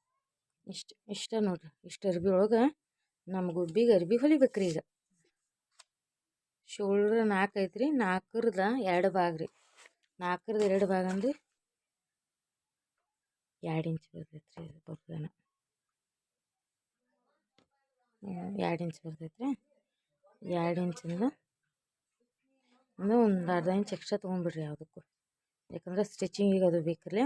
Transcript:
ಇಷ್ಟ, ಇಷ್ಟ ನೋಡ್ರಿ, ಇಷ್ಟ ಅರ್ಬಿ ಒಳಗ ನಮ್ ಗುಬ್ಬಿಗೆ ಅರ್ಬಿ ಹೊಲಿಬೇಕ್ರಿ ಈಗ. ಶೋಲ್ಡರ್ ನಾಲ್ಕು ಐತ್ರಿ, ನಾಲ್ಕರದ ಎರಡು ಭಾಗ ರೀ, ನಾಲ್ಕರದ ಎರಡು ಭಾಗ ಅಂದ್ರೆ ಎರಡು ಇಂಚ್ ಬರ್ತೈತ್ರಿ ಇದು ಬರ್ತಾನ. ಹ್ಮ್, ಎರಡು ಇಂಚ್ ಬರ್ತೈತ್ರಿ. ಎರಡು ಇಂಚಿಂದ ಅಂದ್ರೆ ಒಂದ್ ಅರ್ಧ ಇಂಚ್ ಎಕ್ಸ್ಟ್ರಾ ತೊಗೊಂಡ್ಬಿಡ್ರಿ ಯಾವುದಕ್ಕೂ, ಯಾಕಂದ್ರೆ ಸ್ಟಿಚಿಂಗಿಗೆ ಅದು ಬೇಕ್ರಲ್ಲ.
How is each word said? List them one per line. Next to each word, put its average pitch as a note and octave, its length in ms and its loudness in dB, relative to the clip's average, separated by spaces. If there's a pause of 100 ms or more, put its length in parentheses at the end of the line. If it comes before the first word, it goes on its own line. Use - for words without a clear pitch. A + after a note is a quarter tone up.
(680)
ಇಷ್ಟ, - 220 -16 (240)
ಇಷ್ಟ - 200 -10 (140)
ನೋಡ್ರಿ, E3 220 -4 (200)
ಇಷ್ಟ - 120 -18 (100)
ಅರ್ಬಿ F3 220 0
ಒಳಗ G#3 220 4 (720)
ನಮ್ F#3 200 -4 (100)
ಗುಬ್ಬಿಗೆ F#3+ 380 4
ಅರ್ಬಿ F3+ 280 4
ಹೊಲಿಬೇಕ್ರಿ C4 480 4
ಈಗ. D#3 80 -4 (1900)
ಶೋಲ್ಡರ್ G#3 580 2
ನಾಲ್ಕು G3 360 0
ಐತ್ರಿ, G#3 240 -2 (160)
ನಾಲ್ಕರದ F#3+ 600 0 (280)
ಎರಡು F3+ 240 4
ಭಾಗ F3 260 2
ರೀ, - 60 -8 (720)
ನಾಲ್ಕರದ F#3 500 -2
ಎರಡು F#3+ 180 2
ಭಾಗ F#3 260 0
ಅಂದ್ರೆ G#3 180 0 (2250)
ಎರಡು D#3+ 260 -4
ಇಂಚ್ D#3+ 220 -8
ಬರ್ತೈತ್ರಿ E3 540 -20
ಇದು D#3 200 -20
ಬರ್ತಾನ. D#3+ 400 -14 (3000)
ಹ್ಮ್, F#3 260 -10 (160)
ಎರಡು E3+ 200 -2
ಇಂಚ್ D#3+ 200 -8
ಬರ್ತೈತ್ರಿ. E3 440 -10 (1120)
ಎರಡು E3+ 260 -2
ಇಂಚಿಂದ F3 380 -6 (1800)
ಅಂದ್ರೆ G#3 260 2
ಒಂದ್ F#3 300 0
ಅರ್ಧ F3 220 0
ಇಂಚ್ G3+ 180 -2
ಎಕ್ಸ್ಟ್ರಾ G3+ 280 -6
ತೊಗೊಂಡ್ಬಿಡ್ರಿ F3 400 -4
ಯಾವುದಕ್ಕೂ, D3+ 380 -12 (680)
ಯಾಕಂದ್ರೆ F3+ 400 -4
ಸ್ಟಿಚಿಂಗಿಗೆ F#3+ 600 2
ಅದು E3+ 180 2
ಬೇಕ್ರಲ್ಲ. F3+ 380 -2